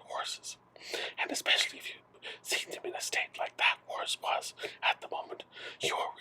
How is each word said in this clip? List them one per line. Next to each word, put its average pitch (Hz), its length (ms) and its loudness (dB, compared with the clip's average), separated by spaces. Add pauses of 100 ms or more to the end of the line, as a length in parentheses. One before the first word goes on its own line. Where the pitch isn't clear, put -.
horses, - 500 -4 (640)
and - 100 0
especially - 480 4
if - 100 -10
you'd - 400 -12 (140)
seen - 280 0
them - 140 -6
in 359 100 -2
a - 60 -6
state - 360 0
like - 200 0
that - 280 6
horse - 360 -2
was - 320 0 (300)
at - 180 4
the - 80 -10
moment, - 340 -6 (380)
you - 140 2
will - 260 0